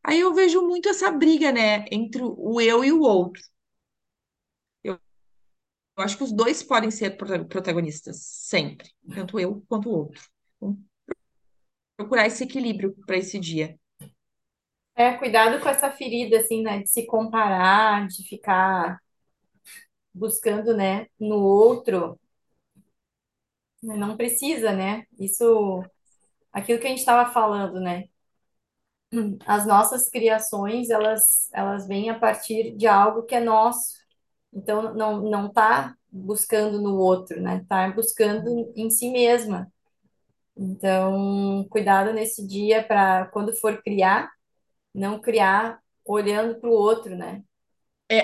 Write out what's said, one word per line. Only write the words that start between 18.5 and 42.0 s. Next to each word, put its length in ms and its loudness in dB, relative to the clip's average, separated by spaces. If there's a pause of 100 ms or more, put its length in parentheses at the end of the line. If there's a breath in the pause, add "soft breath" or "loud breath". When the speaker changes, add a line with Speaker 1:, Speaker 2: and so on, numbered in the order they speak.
Speaker 2:
buscando, 600 -2
né, 320 -2 (120)
no 180 -2
outro. 840 4 (1600)
Não 360 -8
precisa, 560 -2
né? 320 -4 (120)
Isso, 680 2 (680)
aquilo 280 -2
que 80 -4
a 20 -2
gente 160 -4
tava 280 4
falando, 480 0
né? 280 -6 (1400)
As 200 0
nossas 440 2
criações, 800 -2
elas, 640 2
elas 340 -6
vêm 220 -4
a 100 -6
partir 560 -2
de 120 2
algo 360 4
que 120 -6
é 40 4
nosso. 580 0 (560)
Então, 400 -4
não, 280 -2
não 300 -4
tá 440 2 (160)
buscando 680 -2
no 160 -2
outro, 440 2
né? 260 -4
Tá 240 0
buscando 840 -2
em 140 -6
si 220 -2
mesma. 600 0 (840)
Então, 1120 -2
cuidado 440 2